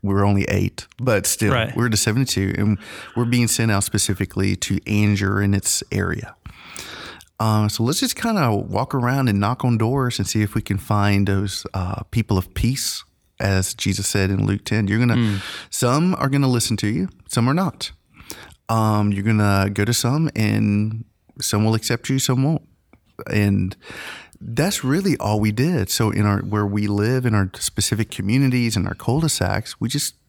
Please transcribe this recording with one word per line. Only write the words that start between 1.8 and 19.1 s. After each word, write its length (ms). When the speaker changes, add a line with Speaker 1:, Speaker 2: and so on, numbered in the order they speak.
Speaker 1:
the 80
seventy-two, 600
and 200
we're 100
being 220
sent 240
out 120
specifically 760
to 280
Angier 580
and 120
its 360
area. 440
Um, 300
so 140
let's 180
just 140
kinda 380
walk 400
around 360
and 100
knock 240
on 140
doors 420
and 80
see 140
if 140
we 60
can 160
find 500
those, 460
uh, 380
people 260
of 160
peace, 500
as 340
Jesus 340
said 220
in 160
Luke 200
ten. 220
You're 120
gonna, 160
Speaker 2:
Mm. 260
Speaker 1:
some 500
are 100
gonna 200
listen 280
to 100
you, 200
some 200
are 40
not. 380
Um, 440